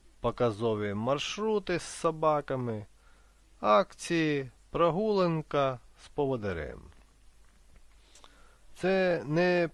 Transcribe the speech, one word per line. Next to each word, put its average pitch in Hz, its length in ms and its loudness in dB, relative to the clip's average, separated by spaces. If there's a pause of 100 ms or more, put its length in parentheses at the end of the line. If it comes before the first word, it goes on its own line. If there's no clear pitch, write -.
(200)
показові 110 760 0
маршрути 170 840 -2
з - 40 -8
собаками, 143 1000 -2 (760)
акції, 165 920 0 (180)
прогулянка 160 1120 2 (240)
з - 40 -20
поводирем. 104 720 -2 (1900)
Це 180 500 0
не 170 480 2